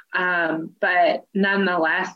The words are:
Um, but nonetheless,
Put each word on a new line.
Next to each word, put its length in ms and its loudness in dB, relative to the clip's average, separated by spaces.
Um, 680 -2
but 540 2
nonetheless, 840 0